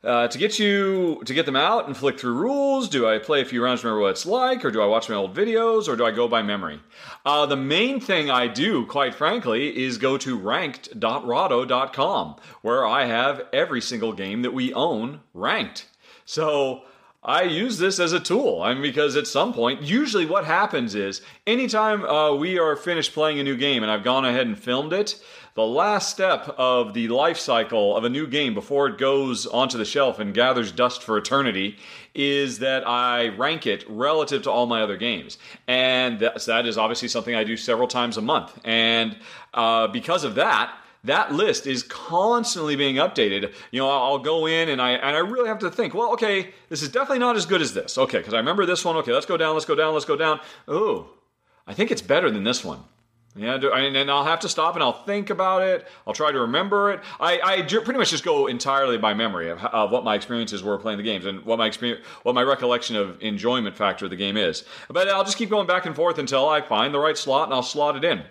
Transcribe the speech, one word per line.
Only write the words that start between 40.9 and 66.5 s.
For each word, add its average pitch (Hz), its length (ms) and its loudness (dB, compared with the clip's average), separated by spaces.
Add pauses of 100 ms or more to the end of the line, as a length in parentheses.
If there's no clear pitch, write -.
that 143 300 0
list 190 340 0
is 127 160 -2
constantly 185 960 0
being 135 200 0
updated. 101 560 0 (180)
You 127 100 -4
know, 135 80 2
I'll, 139 140 2
I'll 135 160 2
go 156 280 0
in 165 220 0
and 131 140 0
I, 123 100 2
and 139 240 0
I 160 40 2
really 226 280 0
have 214 120 -4
to 180 100 -2
think, 175 240 -4
"Well, 226 180 0
okay, 202 400 -2 (160)
this 147 140 -6
is 151 80 -6
definitely 269 300 0
not 247 160 2
as 180 100 0
good 180 160 2
as 131 100 -2
this. - 240 -6
Okay, 131 260 2
'cause 107 120 -6
I - 20 4
remember 170 300 2
this 175 180 0
one. 165 120 0
Okay, 151 160 0
let's 139 120 2
go 175 140 0
down, 156 160 2
let's 156 100 0
go 160 100 0
down, 156 200 2
let's 151 100 0
go 151 120 0
down. 156 240 2 (280)
Ooh, 156 380 0 (600)
I 98 60 -12
think 226 180 0
it's - 120 -2
better 156 280 2
than 104 140 -2
this 123 180 -2
one." 73 220 -10 (520)
Yeah, 117 220 -4
do, 131 140 0
and, 135 240 0
and 139 140 0
I'll 143 140 2
have 165 160 2
to - 80 -6
stop 165 260 0
and 165 80 0
I'll 123 220 0
think 202 260 -4
about 190 320 2
it. 185 240 0 (180)
I'll 180 80 -6
try 151 200 0
to 135 80 0
remember 202 500 2
it. 190 100 -4 (200)
I, 175 180 2
I 185 240 2
ju-, 170 180 0
pretty 247 200 -2
much 202 100 2
just 165 140 -4
go 147 240 2
entirely 131 500 0
by 107 160 2
memory 98 360 -2
of, 87 160 -8
of 107 260 2
what 123 100 2
my 107 140 0
experiences 104 480 -6
were 101 140 -2
playing 107 180 -4
the 104 80 -8
games 98 220 -4
and 95 180 -8
what 113 120 0
my 113 120 2
experience, 117 360 -4 (200)
what 123 100 2
my 123 80 4
recollection 123 540 0
of 98 260 -4
enjoyment 107 540 -2
factor 98 300 0
of 87 40 -6
the 92 60 -8
game 98 200 -4
is. 90 280 -2 (240)
But 185 200 0
I'll 196 140 2
just 208 140 -2
keep 226 120 -4
going 202 200 0
back 180 180 2
and 156 80 -6
forth 156 240 0
until 135 300 2
I 151 120 2